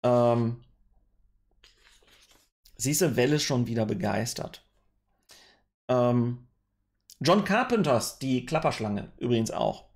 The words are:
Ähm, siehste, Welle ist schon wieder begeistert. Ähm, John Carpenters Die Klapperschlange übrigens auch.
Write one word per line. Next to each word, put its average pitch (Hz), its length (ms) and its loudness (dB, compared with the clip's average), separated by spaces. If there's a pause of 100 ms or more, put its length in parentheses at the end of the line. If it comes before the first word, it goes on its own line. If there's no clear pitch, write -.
Ähm, 120 580 2 (2250)
siehste, 147 400 0
Welle 131 220 2
ist 143 60 -2
schon 123 220 0
wieder 113 200 -2
begeistert. 107 800 -6 (1200)
Ähm, 123 600 0 (720)
John 185 240 4
Carpenters 202 760 0
Die 127 260 -2
Klapperschlange 113 720 -2
übrigens 113 340 0
auch. - 340 -4 (100)